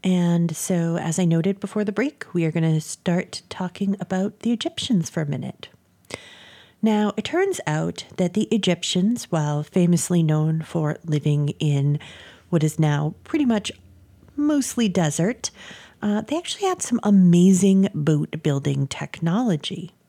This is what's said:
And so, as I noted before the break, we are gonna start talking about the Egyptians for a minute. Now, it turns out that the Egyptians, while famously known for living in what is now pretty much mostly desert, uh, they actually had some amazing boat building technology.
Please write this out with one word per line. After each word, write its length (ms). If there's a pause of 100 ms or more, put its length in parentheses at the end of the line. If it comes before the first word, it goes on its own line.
And 520
so, 420
as 220
I 60
noted 340
before 240
the 80
break, 420
we 120
are 60
gonna 300
start 680
talking 500
about 400
the 120
Egyptians 580
for 120
a 40
minute. 440 (1120)
Now, 360
it 80
turns 420
out 380 (120)
that 160
the 100
Egyptians, 880
while 320
famously 600
known 380
for 420
living 460 (100)
in 400 (500)
what 140
is 160
now 440
pretty 220
much 260 (640)
mostly 520
desert, 640 (500)
uh, 200
they 160
actually 300
had 160
some 200
amazing 920
boat 480
building 440
technology. 1040 (180)